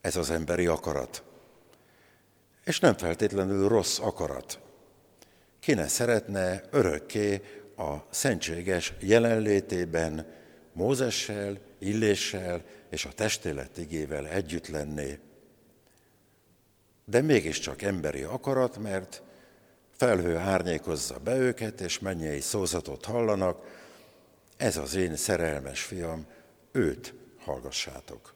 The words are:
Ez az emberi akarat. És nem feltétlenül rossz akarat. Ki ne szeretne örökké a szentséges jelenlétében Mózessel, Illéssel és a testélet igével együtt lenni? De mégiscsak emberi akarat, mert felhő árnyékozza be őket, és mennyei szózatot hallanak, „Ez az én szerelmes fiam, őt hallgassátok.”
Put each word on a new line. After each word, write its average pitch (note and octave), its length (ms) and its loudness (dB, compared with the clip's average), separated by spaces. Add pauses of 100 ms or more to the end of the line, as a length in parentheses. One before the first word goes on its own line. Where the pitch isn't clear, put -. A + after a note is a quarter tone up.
Ez F2 140 -2
az D#2+ 140 0
emberi E2 360 0
akarat. D2+ 580 0 (1400)
És - 160 0
nem C3+ 180 8
feltétlenül G2 680 2
rossz G#2+ 320 4
akarat. - 600 -4 (1000)
Ki D3+ 140 2
ne E2 140 2
szeretne G2 800 0
örökké G2+ 720 2 (360)
a D2 180 -4 (140)
szentséges F2 920 -2
jelenlétében F#2+ 1300 4 (480)
Mózessel, G#2 840 -2 (220)
Illéssel F#2+ 840 2 (260)
és - 160 -6
a C2+ 80 -10
testélet D2+ 640 -2
igével D2+ 500 -6
együtt E2 400 -4
lenni? D2 520 -6 (1900)
De A2 160 6
mégiscsak G2 600 2
emberi E2 420 -2
akarat, B2+ 540 -2
mert G2 440 -6 (760)
felhő F2+ 400 4
árnyékozza E2+ 840 0
be A#2+ 180 -2
őket, A#2 440 -2
és F2 180 -4
mennyei D#2+ 400 -4
szózatot E2+ 680 -2
hallanak, G#2 600 0 (920)
„Ez A2 200 0
az D2 180 -6
én F2+ 200 2
szerelmes D2+ 680 0
fiam, E2 440 -6 (460)
őt E2+ 420 0 (300)
hallgassátok.” C2 920 -8